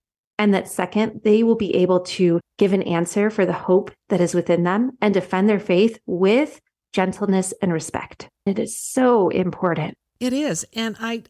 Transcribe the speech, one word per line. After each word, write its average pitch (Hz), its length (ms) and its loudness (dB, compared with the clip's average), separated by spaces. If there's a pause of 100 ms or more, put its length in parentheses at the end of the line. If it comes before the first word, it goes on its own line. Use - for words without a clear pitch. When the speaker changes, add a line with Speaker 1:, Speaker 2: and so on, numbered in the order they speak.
(380)
Speaker 1:
and 208 160 4
that - 140 0
second, 208 560 -4
they 220 200 4
will 226 120 4
be 220 200 -2
able 180 260 2
to 180 380 0 (180)
give 196 140 2
an 190 120 2
answer 175 460 -2
for 208 160 0
the 175 80 0
hope 190 380 0 (160)
that 175 140 0
is 175 120 0
within 175 300 0
them 214 280 0 (100)
and 208 120 4
defend 190 360 0
their 208 100 2
faith 208 460 2
with 202 560 0 (320)
gentleness 190 680 -2
and 180 120 0
respect. - 560 -8 (160)
It 196 140 -2
is 220 180 -6
so 240 520 2
important. 170 680 -2 (260)
Speaker 2:
It 247 100 -2
is. 262 420 -4
And 226 240 -6
I, 226 320 -8